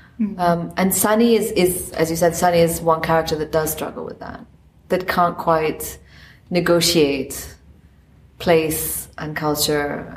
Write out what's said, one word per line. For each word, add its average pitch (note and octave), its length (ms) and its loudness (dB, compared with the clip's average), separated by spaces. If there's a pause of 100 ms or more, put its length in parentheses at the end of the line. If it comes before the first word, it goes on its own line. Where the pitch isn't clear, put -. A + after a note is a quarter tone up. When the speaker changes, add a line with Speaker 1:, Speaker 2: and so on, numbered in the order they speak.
(200)
Speaker 1:
Mm. F#3+ 180 -4
Speaker 2:
Um, E3+ 380 0
and F#3+ 180 2
Sunny A3+ 400 4
is, G#3+ 180 2
is, F3+ 380 0 (120)
as D#3+ 60 2
you E3 80 -2
said, E3 200 2
Sunny F3 240 4
is E3 200 2
one E3 220 2
character D#3+ 340 0
that D3+ 140 -6
does D#3 220 0
struggle - 320 -10
with - 160 -14
that, - 200 -14 (500)
that F#3 180 -2
can't F3 280 0
quite D#3 640 -2 (520)
negotiate E3 1040 0 (840)
place D#3+ 680 0 (100)
and D3+ 180 -8
culture D3 800 -2